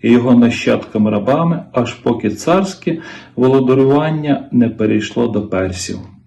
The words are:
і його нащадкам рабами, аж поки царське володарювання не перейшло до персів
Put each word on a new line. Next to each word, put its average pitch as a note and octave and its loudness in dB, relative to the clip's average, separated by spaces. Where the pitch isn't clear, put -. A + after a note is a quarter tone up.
і A2+ 0
його B2 4
нащадкам A2+ 2
рабами, C#3 0
аж A#2+ -2
поки A2+ -2
царське F3+ -2
володарювання C3+ 2
не A#2 4
перейшло A2 -2
до G#2+ -2
персів F#2+ -6